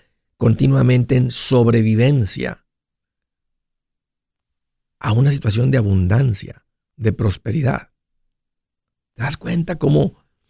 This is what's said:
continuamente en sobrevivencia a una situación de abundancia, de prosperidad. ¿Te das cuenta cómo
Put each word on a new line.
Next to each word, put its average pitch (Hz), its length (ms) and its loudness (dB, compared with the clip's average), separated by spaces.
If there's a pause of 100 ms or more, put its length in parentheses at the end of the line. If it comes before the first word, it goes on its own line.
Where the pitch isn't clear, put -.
(360)
continuamente 127 800 2
en 127 140 2
sobrevivencia 117 1400 0 (2250)
a - 140 -4
una 131 180 2
situación 127 400 -2
de 131 80 2
abundancia, 101 880 -2 (300)
de 110 160 -2
prosperidad. - 800 -4 (1200)
¿Te 113 80 -12
das 147 140 -6
cuenta 170 400 -4
cómo 147 400 0 (340)